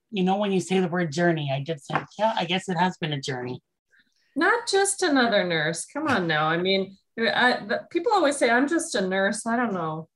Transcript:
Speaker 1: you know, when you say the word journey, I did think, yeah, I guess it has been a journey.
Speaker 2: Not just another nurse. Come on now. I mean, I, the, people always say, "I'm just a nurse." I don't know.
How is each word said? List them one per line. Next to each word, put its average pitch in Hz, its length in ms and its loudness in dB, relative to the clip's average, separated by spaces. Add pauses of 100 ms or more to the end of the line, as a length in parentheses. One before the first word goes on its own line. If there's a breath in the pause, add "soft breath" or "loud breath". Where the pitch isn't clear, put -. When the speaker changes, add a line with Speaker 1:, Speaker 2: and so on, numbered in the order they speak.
(100)
Speaker 1:
you 196 120 0
know, 185 140 2
when 202 160 0
you 185 80 2
say 185 200 0
the 180 80 0
word 170 240 -2
journey, 160 420 2
I 139 80 -4
did 147 180 -6
think, - 240 -4 (140)
yeah, 220 180 2
I - 80 0
guess 185 240 -4
it 180 80 -2
has 175 220 0
been 156 140 -4
a 143 80 -4
journey. 127 400 -8 (760)
Speaker 2:
Not 427 320 2
just 392 340 0
another 240 420 2
nurse. 165 420 -2
Come 302 220 -6
on 202 200 0
now. 156 180 2
I 170 120 2
mean, 190 380 0 (220)
I, 233 480 0
the, 220 240 -4
people 339 220 0
always 294 240 2
say, 269 140 2
"I'm 254 180 2
just 330 260 -2
a 202 100 0
nurse." 196 400 0
I 233 120 -2
don't 240 180 -2
know. 160 420 -6